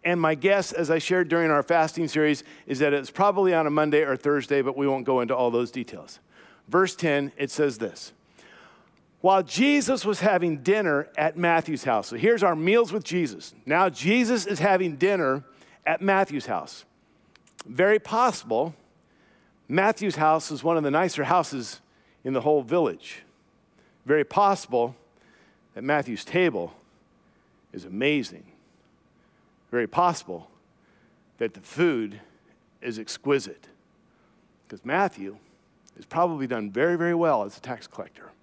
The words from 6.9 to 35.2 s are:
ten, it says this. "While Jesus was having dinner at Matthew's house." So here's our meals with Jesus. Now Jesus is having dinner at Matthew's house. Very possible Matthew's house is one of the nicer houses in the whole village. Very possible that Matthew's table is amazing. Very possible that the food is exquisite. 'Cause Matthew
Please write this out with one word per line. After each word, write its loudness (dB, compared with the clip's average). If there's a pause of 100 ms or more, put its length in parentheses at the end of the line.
ten, -2
it -4
says -2
this. -10 (1080)
"While 6
Jesus 0
was -2
having 2
dinner 0 (100)
at -2
Matthew's 0
house." 0
So -8
here's 2
our 4
meals 2
with -6
Jesus. -6 (100)
Now 2
Jesus 0
is -6
having 2
dinner 0 (400)
at -2
Matthew's 0
house. -8 (840)
Very 2
possible -2 (920)
Matthew's 0
house 2
is -8
one 2
of 0
the 0
nicer 0
houses -2 (460)
in -4
the 0
whole 2
village. -2 (840)
Very 2
possible 0 (800)
that -12
Matthew's -2
table -2 (1000)
is -16
amazing. -4 (1300)
Very -2
possible -2 (880)
that -4
the -18
food -2 (580)
is -8
exquisite. -4 (960)
'Cause -16
Matthew -4 (580)